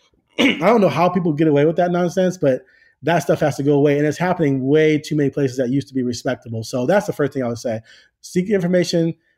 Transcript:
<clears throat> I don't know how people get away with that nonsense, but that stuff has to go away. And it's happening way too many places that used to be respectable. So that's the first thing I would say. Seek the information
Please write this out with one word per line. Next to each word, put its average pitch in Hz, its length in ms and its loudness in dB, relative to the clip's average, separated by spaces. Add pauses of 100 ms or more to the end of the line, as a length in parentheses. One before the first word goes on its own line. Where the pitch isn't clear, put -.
<clears throat> - 300 -12
I 214 180 2
don't 208 240 4
know 180 80 4
how 165 200 2
people 170 240 0
get 156 140 2
away 143 180 4
with 165 100 2
that 175 160 0
nonsense, 180 480 0
but 131 240 0 (400)
that 160 160 2
stuff - 220 0
has 147 160 0
to 143 60 -6
go 147 100 2
away. 143 260 4
And 151 80 0
it's 147 100 -4
happening 156 480 0
way 156 320 4
too 147 180 -6
many 143 140 0
places 131 280 -2
that 123 120 -2
used 135 200 -2
to - 40 -20
be 131 80 -2
respectable. 120 640 -6
So 127 240 -4
that's 202 180 0
the 151 80 -6
first 139 200 -4
thing 131 100 -4
I 120 40 -4
would 117 120 -6
say. 110 220 -6 (400)
Seek 185 260 -4
the 214 80 0
information 175 580 0 (240)